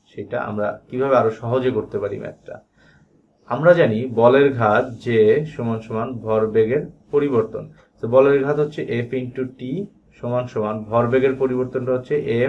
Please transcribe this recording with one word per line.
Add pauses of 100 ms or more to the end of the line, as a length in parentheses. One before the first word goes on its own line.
(120)
সেটা (120)
আমরা (200)
কিভাবে
আরও (100)
সহজে
করতে
পারি
ম্যাথটা। (960)
আমরা
জানি (200)
বলের (120)
ঘাত (200)
যে (360)
সমান
সমান (160)
ভরবেগের (300)
পরিবর্তন। (360)
তো (100)
বলের
ঘাত
হচ্ছে (240)
F (120)
into (160)
T (580)
সমান
সমান (140)
ভরবেগের
পরিবর্তনটা
হচ্ছে (340)